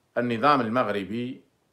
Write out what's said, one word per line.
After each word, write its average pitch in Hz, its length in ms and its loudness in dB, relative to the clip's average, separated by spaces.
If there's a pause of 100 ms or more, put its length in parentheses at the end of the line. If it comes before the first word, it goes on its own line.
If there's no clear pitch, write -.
(160)
النظام 120 440 2
المغربي، 110 840 -4 (300)